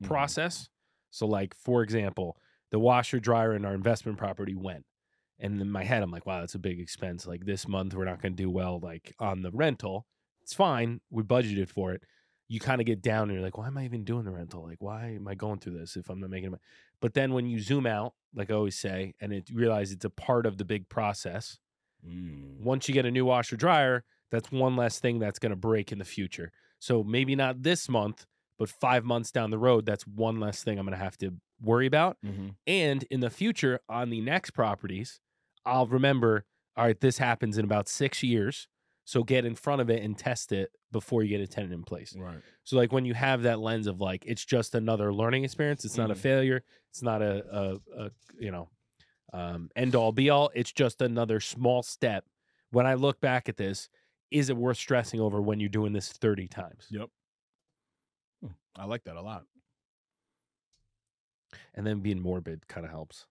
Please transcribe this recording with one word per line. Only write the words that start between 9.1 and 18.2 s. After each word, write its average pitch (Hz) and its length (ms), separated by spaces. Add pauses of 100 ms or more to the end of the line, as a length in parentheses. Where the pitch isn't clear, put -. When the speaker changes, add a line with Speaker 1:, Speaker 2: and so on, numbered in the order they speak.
Speaker 2:
on 98 220
the 90 100
rental." 113 560 (340)
It's - 120
fine. 120 560
We 110 140
budgeted 104 460
for 92 240
it. - 100 (440)
You 113 120
kinda 127 240
get 110 180
down 110 280
and 98 40
you're 92 100
like, 95 140
"Why 110 100
am 139 100
I 135 80
even 117 180
doing 113 220
the 98 60
rental? 85 320
Like, 82 180
why 110 340
am 98 120
I 98 80
going 104 240
through 90 200
this 82 180
if 87 120
I'm 95 100
not 95 100
making 95 220
money?" 92 100 (400)
But 120 140
then 135 180
when 123 140
you 117 120
zoom 127 280
out, 110 280 (180)